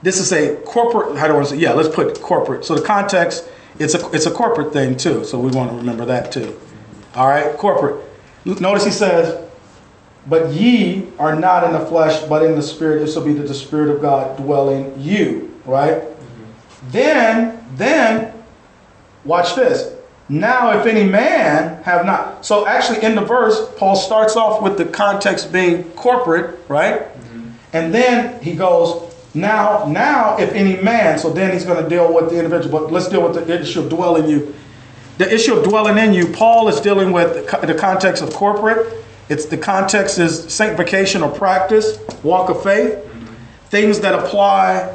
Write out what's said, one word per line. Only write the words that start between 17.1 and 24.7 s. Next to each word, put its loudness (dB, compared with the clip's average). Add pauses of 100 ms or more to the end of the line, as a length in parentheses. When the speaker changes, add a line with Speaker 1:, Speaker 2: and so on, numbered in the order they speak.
Speaker 1:
then, 0 (920)
watch 0
this. 0 (340)
"Now, 2
if 0
any 4
man 2
have 0
not," -4
so 2
actually 0
in 2
the 0
verse, 0
Paul 2
starts 2
off 0
with 0